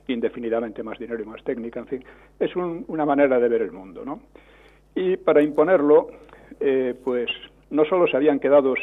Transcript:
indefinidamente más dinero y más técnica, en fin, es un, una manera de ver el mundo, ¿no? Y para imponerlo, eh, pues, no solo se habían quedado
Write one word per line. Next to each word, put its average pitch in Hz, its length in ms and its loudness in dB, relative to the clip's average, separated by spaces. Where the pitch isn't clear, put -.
indefinidamente 117 760 -4
más 107 140 -12
dinero 117 240 -8
y 104 40 -12
más 110 180 -18
técnica, 117 380 -8
en 113 60 -16
fin, 131 160 -10
es - 160 -4
un, 170 320 -6
una 156 180 -4
manera 139 340 4
de 120 100 2
ver 117 120 2
el 92 100 -6
mundo, 90 340 -16
¿no? 147 160 -12
Y 185 220 0
para 147 260 4
imponerlo, 151 640 4
eh, 131 440 0
pues, 123 260 -4
no 151 160 2
solo 175 220 2
se 131 100 0
habían 139 220 2
quedado 135 420 4